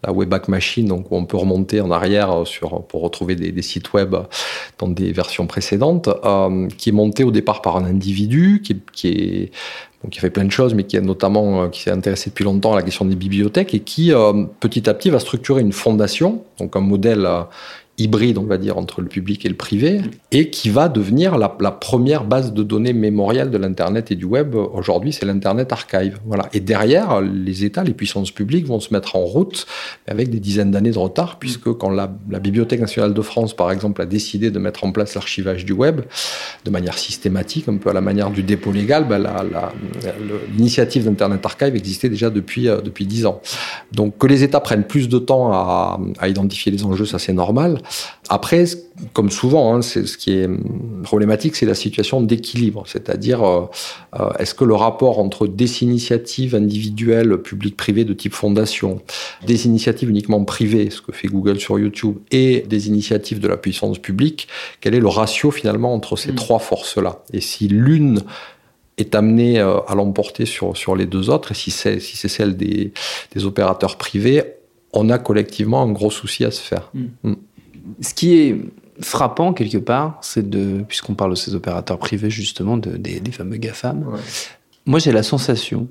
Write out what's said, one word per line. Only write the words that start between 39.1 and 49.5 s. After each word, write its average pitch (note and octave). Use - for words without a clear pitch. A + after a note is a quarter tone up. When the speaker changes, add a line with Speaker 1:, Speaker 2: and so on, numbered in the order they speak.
Speaker 1:
la, F#2+
la, F2
le, G#2
l'initiative A#2+
d'Internet G2+
Archive C#3
existait G2
déjà A2
depuis, A2
euh, G2+
depuis G2+
dix A2
ans. F#2+
Donc, G#2
que C3
les C3+
États C#3+
prennent G#2+
plus B2+
de B2
temps B2
à, F2+
à F#2
identifier G2
les G2+
enjeux, G2
ça F#2
c'est -
normal. A#2
Après, E3
c-, F3
comme G2+
souvent, B2+